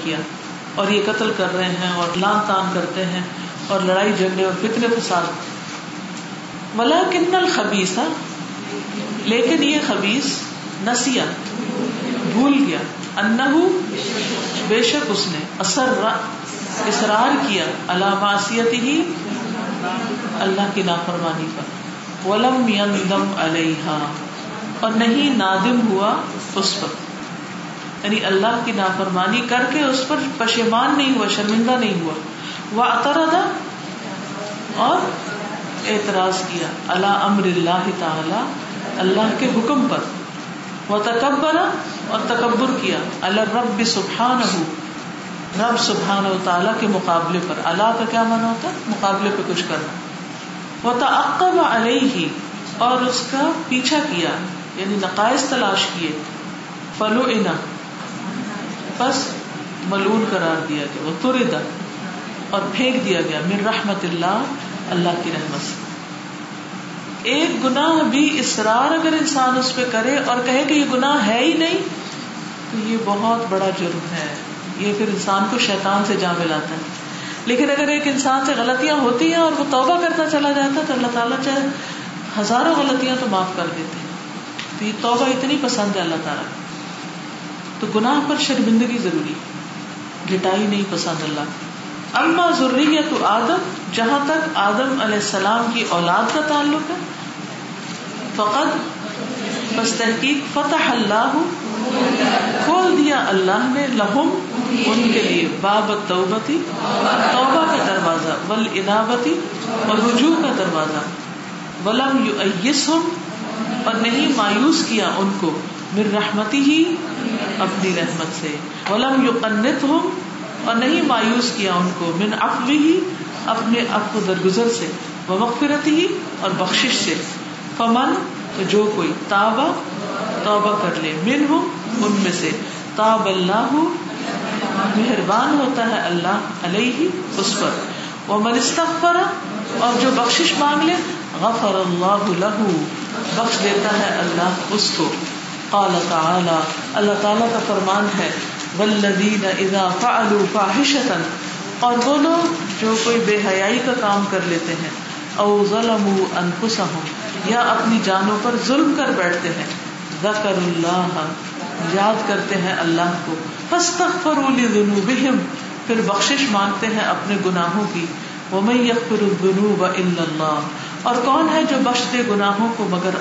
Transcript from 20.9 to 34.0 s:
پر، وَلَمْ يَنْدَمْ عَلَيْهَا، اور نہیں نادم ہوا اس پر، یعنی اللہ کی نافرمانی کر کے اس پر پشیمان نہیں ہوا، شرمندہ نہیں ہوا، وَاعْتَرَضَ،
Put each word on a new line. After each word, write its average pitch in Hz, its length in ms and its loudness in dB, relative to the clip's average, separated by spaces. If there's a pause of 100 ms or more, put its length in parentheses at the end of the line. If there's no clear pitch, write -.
پر، 139 60 -8 (680)
وَلَمْ 240 400 2
يَنْدَمْ 196 580 2 (120)
عَلَيْهَا، 160 600 0 (840)
اور 226 100 2
نہیں 233 460 4
نادم 196 440 2 (100)
ہوا 202 240 2 (400)
اس 196 260 0
پر، 156 80 -4 (1160)
یعنی 208 200 0
اللہ 202 400 2
کی 233 80 -2
نافرمانی 190 760 0
کر 247 140 2 (100)
کے 302 100 2
اس 262 260 0
پر 302 80 0 (220)
پشیمان 233 580 2
نہیں 269 180 4
ہوا، 208 140 0
شرمندہ 226 520 2
نہیں 196 200 0
ہوا، 160 120 -2 (680)
وَاعْتَرَضَ، 285 580 2 (1400)